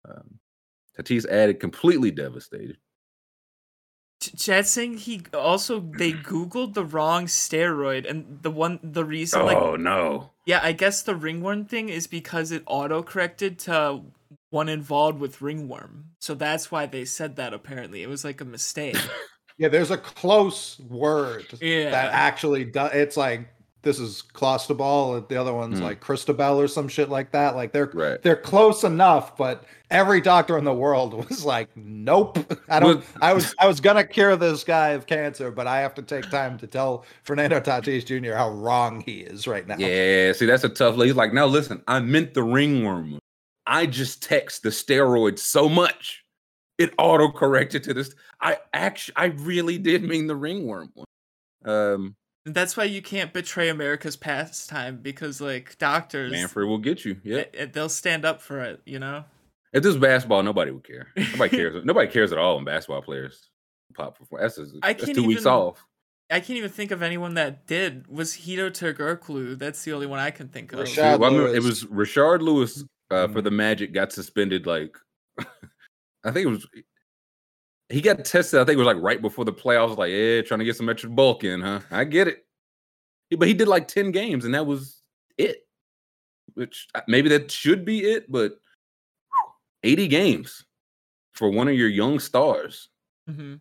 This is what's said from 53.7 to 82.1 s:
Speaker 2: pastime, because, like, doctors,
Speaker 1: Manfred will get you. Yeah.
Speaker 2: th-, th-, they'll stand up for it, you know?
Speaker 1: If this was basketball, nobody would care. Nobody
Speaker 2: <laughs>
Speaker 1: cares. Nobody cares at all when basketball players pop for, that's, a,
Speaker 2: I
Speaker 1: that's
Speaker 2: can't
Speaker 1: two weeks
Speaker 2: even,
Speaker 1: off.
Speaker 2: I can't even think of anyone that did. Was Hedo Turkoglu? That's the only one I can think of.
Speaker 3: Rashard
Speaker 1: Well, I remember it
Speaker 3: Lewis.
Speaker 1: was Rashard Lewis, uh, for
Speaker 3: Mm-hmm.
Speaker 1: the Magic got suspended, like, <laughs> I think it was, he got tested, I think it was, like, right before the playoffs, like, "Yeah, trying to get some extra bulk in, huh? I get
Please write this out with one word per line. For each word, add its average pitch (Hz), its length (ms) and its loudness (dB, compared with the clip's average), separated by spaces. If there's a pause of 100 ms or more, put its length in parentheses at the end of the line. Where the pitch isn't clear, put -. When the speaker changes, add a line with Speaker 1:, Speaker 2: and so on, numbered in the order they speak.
Speaker 2:
pastime, 139 840 -10
because, 139 400 -12
like, 131 380 -8
doctors, 143 520 -2
Speaker 1:
Manfred 160 360 -4
will 110 100 0
get 135 260 -4
you. 95 200 -8
Yeah. 107 220 -6
Speaker 2:
th-, - 60 -20
th-, 135 220 -10
they'll 156 160 -6
stand 160 360 -4
up 160 180 -2
for 139 180 -10
it, 110 240 -10
you 135 140 -12
know? 139 260 -12 (480)
Speaker 1:
If 135 100 4
this 190 120 4
was - 20 -2
basketball, 127 460 4
nobody 98 260 0
would 65 160 -14
care. 64 220 -20 (100)
Nobody - 320 0
Speaker 2:
<laughs> 254 80 2
Speaker 1:
cares. 90 260 -4
Nobody 120 280 2
cares 107 200 2
at 82 60 -2
all 85 200 2
when 71 60 -6
basketball 71 380 -6
players 67 480 -12 (460)
pop - 220 -12 (120)
for, - 100 -12
that's, 110 200 -4
a, 73 80 -14 (160)
Speaker 2:
I 196 100 0
Speaker 1:
that's 214 120 -6
Speaker 2:
can't 285 120 -6
Speaker 1:
two 123 80 2
weeks 113 160 2
Speaker 2:
even, 127 100 4
Speaker 1:
off. 92 320 0 (460)
Speaker 2:
I 170 100 0
can't 247 180 -8
even 214 120 -8
think 202 220 -8
of 180 100 -6
anyone 175 320 -6
that 147 320 -4
did. 160 420 -6
Was 156 300 -8
Hedo 185 320 -6
Turkoglu? 151 880 -6
That's 147 260 -12
the 156 100 -8
only 143 120 -8
one 139 140 -8
I 139 100 -4
can 151 180 -14
think 120 260 -18
of. - 80 -10
Speaker 3:
Rashard 147 380 4
Speaker 1:
Well, 110 120 6
I - 20 6
remember 135 220 4
it 120 80 2
Speaker 3:
Lewis. 117 200 0
Speaker 1:
was 104 240 -2
Rashard 160 340 4
Lewis, 143 420 2 (260)
uh, 92 180 2
for 104 60 -4
Speaker 3:
Mm-hmm. 110 80 0
Speaker 1:
the 101 100 0
Magic 104 420 0
got 95 200 0
suspended, 95 540 -2
like, 80 280 -4 (220)
<laughs> - 200 -20 (840)
I 113 80 -4
think 175 140 -2
it 147 40 2
was, 107 160 -4 (1200)
he 139 120 -2
got 175 240 2
tested, 175 340 4
I 127 60 6
think 151 100 4
it 131 80 4
was, - 20 6
like, 104 160 4
right 104 200 0
before 113 240 -4
the 107 80 -2
playoffs, 117 440 2
like, 90 140 0
"Yeah, 113 300 2
trying 110 180 -4
to 110 60 -2
get 117 100 -2
some 117 140 -4
extra 117 200 -6
bulk 117 360 2
in, 90 160 -4
huh? 98 180 -4 (100)
I 101 140 -2
get 160 240 2